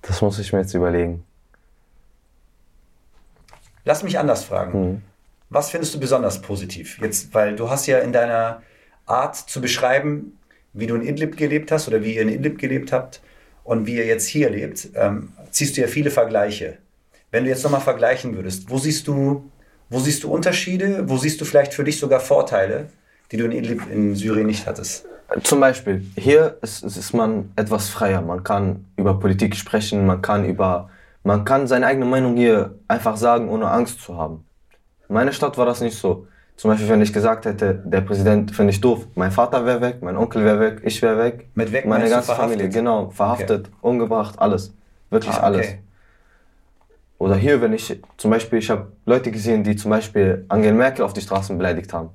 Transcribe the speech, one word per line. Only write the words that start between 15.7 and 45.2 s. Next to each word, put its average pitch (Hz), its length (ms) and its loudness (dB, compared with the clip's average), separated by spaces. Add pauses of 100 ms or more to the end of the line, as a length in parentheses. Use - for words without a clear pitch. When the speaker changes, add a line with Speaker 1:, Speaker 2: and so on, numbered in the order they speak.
Speaker 2:
du 135 40 0
ja 120 60 2
viele 143 240 0
Vergleiche. 104 680 0 (540)
Wenn 127 140 0
du 131 40 0
jetzt 127 140 -2
nochmal 143 180 2
vergleichen 120 540 0
würdest, 95 340 -8
wo 127 80 -2
siehst 147 300 -2
du, 139 420 0 (400)
wo 123 100 -2
siehst 147 240 -2
du - 80 -4
Unterschiede? 185 800 0
Wo 131 80 0
siehst 147 220 -2
du 147 60 -6
vielleicht 143 280 2
für 147 120 -4
dich 147 140 0
sogar 131 200 2
Vorteile, 139 680 0 (420)
die 110 60 -4
du 117 80 0
in 113 80 -2
Idlib - 360 -4
in 104 260 0
Syrien 107 320 0
nicht 104 200 -2
hattest? - 380 -8 (380)
Speaker 1:
Zum 143 160 4
Beispiel, 104 460 2 (100)
hier 147 460 4
ist, - 220 -10
ist - 300 -8
man 110 440 0
etwas 104 320 -2
freier. 98 320 0
Man 87 220 -6
kann 95 420 -2 (100)
über 95 240 2
Politik 101 360 2
sprechen, 104 500 -2
man 95 160 2
kann 104 240 0
über, 92 440 -2 (340)
man 101 200 2
kann 135 240 2
seine 127 200 2
eigene 135 180 2
Meinung 123 320 2
hier 113 380 4 (120)
einfach 113 300 -2
sagen, 233 320 2
ohne 214 200 -2
Angst - 320 -2
zu - 160 -14
haben. 80 280 -8 (640)
Meine 123 240 0
Stadt 139 240 -2
war 123 80 4
das 120 160 0
nicht 113 160 -4
so. - 300 -2 (280)
Zum 107 160 0
Beispiel, 107 180 0
wenn - 120 6
ich 104 120 2
gesagt 113 320 2
hätte, 98 400 0
der 95 160 2
Präsident 104 540 2
finde 101 160 4
ich 98 100 0
doof, 120 340 2
mein 92 160 0
Vater 120 340 2
wär 123 160 2
weg, 123 200 -2
mein 92 160 -4
Onkel 226 260 0
wär 214 160 6
weg, 110 240 0
ich - 180 -2
wär 113 160 4
weg, 120 360 -2
Speaker 2:
Mit 110 180 -2
weg 131 140 -2
Speaker 1:
meine 110 200 2
Speaker 2:
meinst 113 80 4
du - 40 4
Speaker 1:
ganze - 160 0
Familie, - 240 0
Speaker 2:
verhaftet? 95 160 -2
Speaker 1:
genau, 113 380 0
verhaftet, 101 560 -2
Speaker 2:
Okay. - 140 -20
Speaker 1:
umgebracht, 113 580 0
alles. 98 340 0 (380)
Wirklich 110 240 0